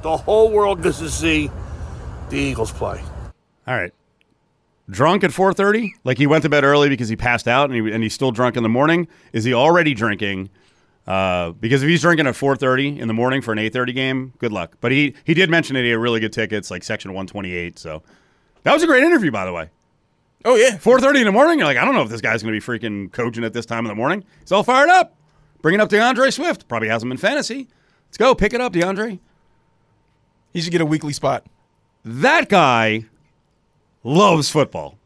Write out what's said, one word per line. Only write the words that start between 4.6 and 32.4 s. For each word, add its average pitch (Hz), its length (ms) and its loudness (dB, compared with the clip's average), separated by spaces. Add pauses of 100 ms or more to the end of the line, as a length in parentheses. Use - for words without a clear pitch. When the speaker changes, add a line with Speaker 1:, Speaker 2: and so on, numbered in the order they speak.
Speaker 2:
Drunk 156 360 2
at 180 80 2
four 190 200 2
thirty? 208 420 0 (100)
Like, 123 120 0
he 143 120 2
went 156 140 4
to 165 60 -2
bed 143 140 2
early 143 260 4
because 120 200 -2
he 110 80 -4
passed 120 320 -2
out 135 220 2
and 113 160 -2
he, 107 60 -4
and 113 120 -2
he's 110 100 -4
still 135 160 -2
drunk 123 260 0
in 123 60 -2
the 110 60 2
morning? 156 400 2 (240)
Is 113 100 -4
he 123 100 0
already 156 420 4
drinking? 98 540 -4 (600)
Uh, 92 440 0
because 117 300 -2
if 143 60 0
he's 165 140 2
drinking 160 260 2
at 117 80 -4
four 139 180 0
thirty 139 460 -2
in 120 80 -6
the 110 60 -2
morning 127 260 0
for 113 120 -6
an 107 60 -2
eight 107 140 -2
thirty 127 200 -4
game, 131 460 -4
good 117 140 -4
luck. 87 280 -8
But 120 120 0
he, 143 220 2 (100)
he 170 100 0
did 175 160 2
mention 160 240 0
that 131 80 0
he 120 80 0
had 113 80 0
really 113 220 0
good 110 120 -4
tickets, 107 380 -6
like 90 140 -12
section 104 300 -8
one 95 120 -8
twenty-eight. 90 520 -8
So 78 240 -12 (600)
that - 100 2
was 311 120 2
a - 20 0
great 262 160 4
interview, 277 300 2
by 101 120 -4
the 92 80 -6
way. 82 180 -10 (760)
Speaker 3:
Oh, 247 100 4
yeah. 226 220 4
Speaker 2:
Four 240 240 4
thirty 269 180 4
in 233 80 4
the 202 60 2
morning, 302 260 4
you're 185 80 2
like, 139 100 2
"I 127 80 2
don't 262 100 0
know 196 80 2
if 113 60 -2
this 113 120 -8
guy's 113 220 -2
gonna 110 100 -4
be 107 80 -2
freaking 104 500 -6
cogent 117 340 -6
at 110 80 -4
this 113 140 -8
time 117 180 -6
in 113 40 -6
the 101 80 -8
morning." 160 280 -2 (160)
He's - 120 -6
all 196 100 2
fired 269 260 4
up. 359 280 4 (460)
Bringing 180 180 2
up 214 80 2
DeAndre 240 440 2
Swift. 320 360 -4
Probably 113 180 -4
hasn't 113 240 -2
been 127 80 -8
fantasy. 247 480 -4 (420)
Let's - 100 -20
go. 254 180 4
Pick 208 160 0
it 240 80 -2
up, 247 120 -4
DeAndre. 185 460 -2 (1300)
Speaker 3:
He 170 80 -6
should 170 100 -6
get 170 100 0
a 160 60 0
weekly 151 260 -4
spot. 131 320 -4 (600)
Speaker 2:
That 139 440 0